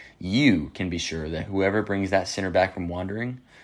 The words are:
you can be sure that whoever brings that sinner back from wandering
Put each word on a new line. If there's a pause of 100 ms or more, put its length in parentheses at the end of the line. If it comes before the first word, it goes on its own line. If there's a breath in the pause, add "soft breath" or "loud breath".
(180 loud breath)
you
can
be
sure
that
whoever
brings
that
sinner
back
from
wandering (240 soft breath)